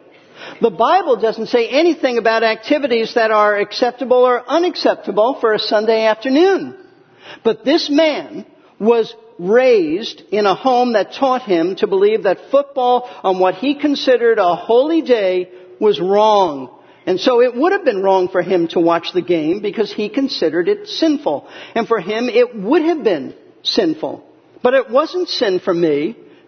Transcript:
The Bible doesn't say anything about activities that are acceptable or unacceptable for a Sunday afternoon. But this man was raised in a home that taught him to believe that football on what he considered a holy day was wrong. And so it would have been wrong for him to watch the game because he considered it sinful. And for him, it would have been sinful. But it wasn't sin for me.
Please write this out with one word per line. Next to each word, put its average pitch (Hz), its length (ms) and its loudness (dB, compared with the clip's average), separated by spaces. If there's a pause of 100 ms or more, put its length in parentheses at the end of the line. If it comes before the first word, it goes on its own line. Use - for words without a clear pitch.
(600)
The 226 100 2
Bible 277 440 2
doesn't 220 320 -2
say 233 200 0
anything 277 500 0
about 226 260 0
activities 226 680 -2
that 220 180 2
are 208 240 4
acceptable 240 640 -2
or 247 280 2
unacceptable 254 920 0
for 226 180 0
a 208 60 0
Sunday 220 460 0
afternoon. 277 720 2 (680)
But 214 200 0
this 285 260 0
man 277 560 -2 (320)
was 226 360 0 (260)
raised 208 840 2 (100)
in 208 140 0
a 190 80 2
home 247 400 0
that 196 200 0
taught 254 300 -2
him 180 320 -2
to 214 120 -2
believe 196 360 0
that 180 280 -2
football 247 580 0 (140)
on 185 160 0
what 185 160 2
he 277 200 -4
considered 247 640 2
a 175 180 2
holy 285 460 0
day 190 480 0 (300)
was 208 200 2
wrong. 190 680 2 (360)
And 180 140 -2
so 240 220 2
it 247 140 2
would 311 160 0
have 392 140 -2
been 196 180 0
wrong 190 240 2
for 180 140 -2
him 170 280 0
to - 100 -2
watch 165 340 0
the 180 80 -2
game 170 380 -2
because 208 320 -4
he 208 180 -6
considered 180 580 -2
it 208 200 -2
sinful. 294 600 -2 (280)
And 226 120 -2
for 220 120 0
him, 214 300 -4
it 226 260 0
would 240 280 0
have 320 200 -2
been 143 300 -2 (300)
sinful. 160 600 -4 (380)
But 254 140 2
it 233 140 0
wasn't 320 400 -2
sin 185 300 -2
for 190 140 -2
me. 165 420 0 (320)